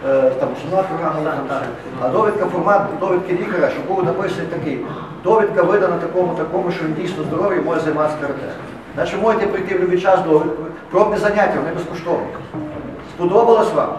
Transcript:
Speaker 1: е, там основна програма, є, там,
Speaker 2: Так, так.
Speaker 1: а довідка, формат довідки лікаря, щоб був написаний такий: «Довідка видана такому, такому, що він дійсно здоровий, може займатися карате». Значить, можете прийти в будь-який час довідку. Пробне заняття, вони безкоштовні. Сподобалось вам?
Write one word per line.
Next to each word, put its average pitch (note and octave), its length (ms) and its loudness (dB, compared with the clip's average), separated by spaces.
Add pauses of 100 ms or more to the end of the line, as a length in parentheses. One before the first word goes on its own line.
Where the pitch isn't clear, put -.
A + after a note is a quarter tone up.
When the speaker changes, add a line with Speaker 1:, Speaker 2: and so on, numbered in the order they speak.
Speaker 1:
е, C3 220 4
там - 260 -2
основна F#3 260 0
програма, D#3 380 -2
є, D3+ 40 -2
там, C#3+ 240 -4
Speaker 2:
Так, C3+ 100 -4
так. B2 100 -6 (340)
Speaker 1:
а B2+ 60 0
довідка, G3+ 380 2
формат F3 360 2 (180)
довідки F#3 320 0
лікаря, F3+ 380 0
щоб - 160 -6
був F#3 180 0
написаний - 420 -2
такий: D3 400 -6 (380)
«Довідка G3+ 380 4
видана F#3 340 4
такому, E3+ 380 0
такому, D3+ 360 -2
що E3 140 -4
він D#3 100 -2
дійсно D3+ 300 -4
здоровий, F3+ 360 0
може D#3 200 0
займатися D3+ 400 0
карате». C#3 260 -4 (480)
Значить, F#3+ 280 -2
можете G3+ 240 2
прийти - 280 -2
в F3 60 2
будь-який F3+ 200 2
час F#3 200 4
довідку. D#3 420 2 (280)
Пробне - 260 4
заняття, G3+ 400 2
вони C#3+ 180 -4
безкоштовні. E3+ 520 -4 (880)
Сподобалось G#3+ 580 6
вам? - 160 2 (100)